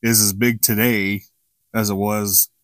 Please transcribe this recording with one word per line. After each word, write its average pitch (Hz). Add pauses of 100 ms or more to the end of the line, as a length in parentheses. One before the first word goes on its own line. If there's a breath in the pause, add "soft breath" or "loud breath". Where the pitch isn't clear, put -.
is 113
as 104
big 113
today 104 (500)
as 107
it 104
was 104 (140)